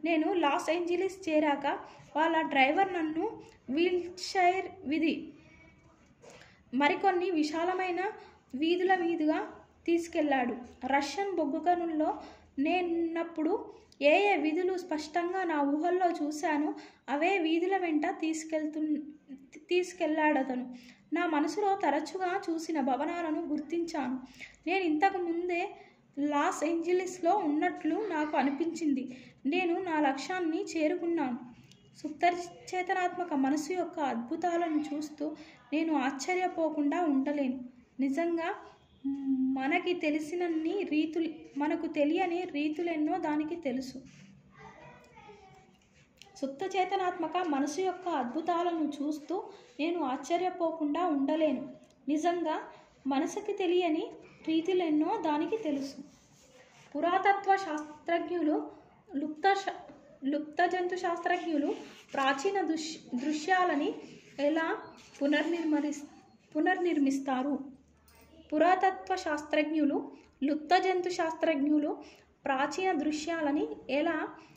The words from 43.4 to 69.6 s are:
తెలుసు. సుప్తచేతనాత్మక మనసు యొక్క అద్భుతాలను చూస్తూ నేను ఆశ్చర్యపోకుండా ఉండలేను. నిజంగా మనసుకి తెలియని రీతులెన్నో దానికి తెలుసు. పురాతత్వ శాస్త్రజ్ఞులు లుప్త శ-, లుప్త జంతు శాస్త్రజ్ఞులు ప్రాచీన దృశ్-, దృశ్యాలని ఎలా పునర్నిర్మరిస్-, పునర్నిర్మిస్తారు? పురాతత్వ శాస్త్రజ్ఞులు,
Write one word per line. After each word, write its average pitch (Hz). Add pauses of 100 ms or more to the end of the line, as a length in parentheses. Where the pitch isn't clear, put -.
తెలుసు. 262 (2500)
సుప్తచేతనాత్మక 370 (120)
మనసు 285
యొక్క 359
అద్భుతాలను 330 (100)
చూస్తూ 311 (380)
నేను 330
ఆశ్చర్యపోకుండా 320
ఉండలేను. 294 (400)
నిజంగా 330 (460)
మనసుకి 330
తెలియని 359 (380)
రీతులెన్నో 330
దానికి 320
తెలుసు. 277 (1040)
పురాతత్వ 381
శాస్త్రజ్ఞులు 339 (440)
లుప్త 302
శ-, - (320)
లుప్త 294
జంతు 359
శాస్త్రజ్ఞులు 339 (400)
ప్రాచీన 381
దృశ్-, -
దృశ్యాలని 320 (460)
ఎలా 320 (460)
పునర్నిర్మరిస్-, 294 (500)
పునర్నిర్మిస్తారు? 294 (960)
పురాతత్వ 370
శాస్త్రజ్ఞులు, 302 (300)